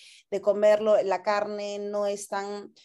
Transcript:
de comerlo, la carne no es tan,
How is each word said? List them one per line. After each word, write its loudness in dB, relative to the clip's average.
de -2
comerlo, 4
la 0
carne -4
no -4
es -6
tan, -8